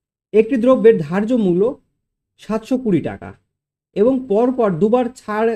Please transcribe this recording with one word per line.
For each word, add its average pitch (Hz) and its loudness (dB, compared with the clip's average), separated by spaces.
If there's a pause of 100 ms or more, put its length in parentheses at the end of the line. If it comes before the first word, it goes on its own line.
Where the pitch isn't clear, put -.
(320)
একটি 220 2
দ্রব্যের 226 4
ধার্য 185 -4
মূল্য 190 0 (760)
সাতশো 220 -6
কুড়ি 208 0
টাকা 101 -10 (640)
এবং 254 0
পরপর 233 0
দুবার 214 0 (140)
ছাড়, 220 -2